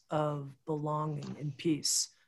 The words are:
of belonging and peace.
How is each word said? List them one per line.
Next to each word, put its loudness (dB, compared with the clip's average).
of 0
belonging -2
and -4
peace. 2